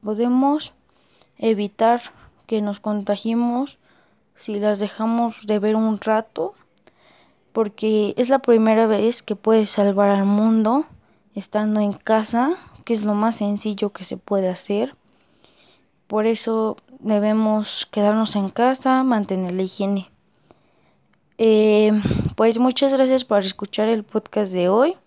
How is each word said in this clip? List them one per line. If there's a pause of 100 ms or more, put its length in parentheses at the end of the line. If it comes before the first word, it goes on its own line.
Podemos (640)
evitar (460)
que
nos
contagiemos (580)
si
las
dejamos (120)
de
ver
un
rato, (1000)
porque
es
la
primera
vez
que
puedes
salvar
al
mundo (480)
estando
en
casa, (320)
que
es
lo
más
sencillo
que
se
puede
hacer. (1120)
Por
eso (220)
debemos
quedarnos
en
casa,
mantener
la
higiene. (1300)
Eh, (420)
pues
muchas
gracias
por
escuchar
el
podcast
de
hoy. (100)